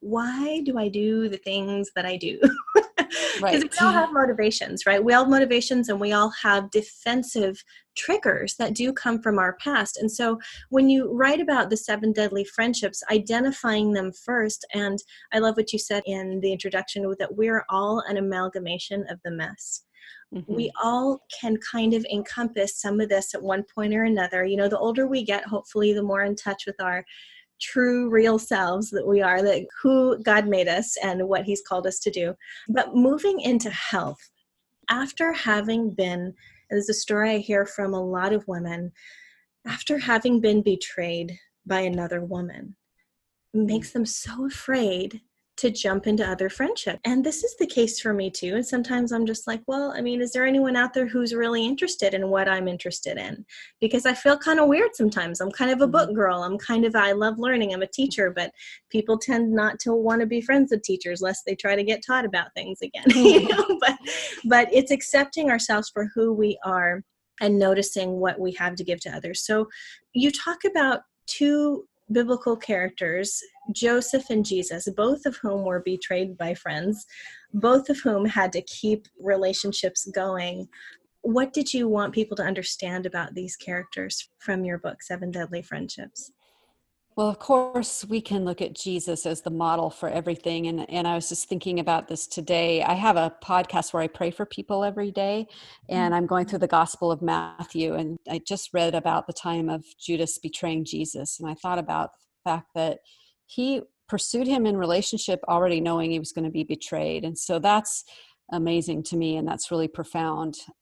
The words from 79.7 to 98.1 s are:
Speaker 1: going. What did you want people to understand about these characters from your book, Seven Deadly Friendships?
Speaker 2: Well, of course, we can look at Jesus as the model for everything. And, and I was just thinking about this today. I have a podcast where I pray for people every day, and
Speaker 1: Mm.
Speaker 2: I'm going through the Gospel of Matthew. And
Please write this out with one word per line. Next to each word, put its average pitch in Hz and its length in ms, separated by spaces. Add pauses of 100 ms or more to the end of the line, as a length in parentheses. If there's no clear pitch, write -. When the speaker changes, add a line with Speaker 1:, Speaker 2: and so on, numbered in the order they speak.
Speaker 1:
going. 185 540 (540)
What 254 320
did 285 200
you 240 140
want 208 260
people 214 220
to 190 80
understand 185 600
about 180 280
these 185 220
characters 180 720 (120)
from 185 260
your 175 140
book, - 220
Seven 180 300
Deadly 175 300
Friendships? - 720 (840)
Speaker 2:
Well, 214 100
of 208 120
course, 254 640
we 220 160
can 202 240
look 180 160
at - 120
Jesus 175 520
as 160 160
the - 80
model 165 400
for 165 180
everything. 170 600
And, 165 220
and 175 160
I 170 100
was 165 120
just - 220
thinking 180 320
about 165 260
this 160 180
today. 170 580
I 175 100
have 196 240
a 165 260
podcast 180 500
where 165 80
I 160 60
pray 170 240
for 202 140
people 202 400
every 202 260
day, 202 360 (420)
and 175 240
Speaker 1:
Mm. 175 40
Speaker 2:
I'm 175 80
going 180 200
through 202 140
the 175 80
Gospel 170 440
of 165 100
Matthew. 165 720
And 160 220 (120)